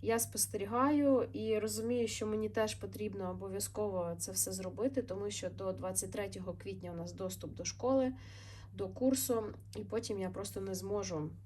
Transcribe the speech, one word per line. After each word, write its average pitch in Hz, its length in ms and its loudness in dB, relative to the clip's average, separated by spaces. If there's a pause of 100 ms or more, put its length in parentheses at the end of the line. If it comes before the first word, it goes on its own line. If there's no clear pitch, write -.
Я 226 160 4
спостерігаю 247 1120 4
і 214 260 2
розумію, 220 500 2
що - 180 -2
мені 214 220 2
теж 220 260 2
потрібно 185 560 -4
обов'язково 190 880 0
це 185 140 -4
все 190 200 2
зробити, 190 500 0
тому 202 280 -2
що 190 200 -4
до 190 220 -2
двадцять 185 380 -2
третього 190 520 -4
квітня 185 300 -8
у - 20 -6
нас 170 180 -6
доступ 185 420 -6
до - 100 -8
школи, 262 480 2 (600)
до 196 140 -2
курсу, 254 560 4 (320)
і 214 80 -6
потім 208 340 -2
я 185 120 0
просто 190 300 -6
не 196 140 -2
зможу 185 560 -2 (160)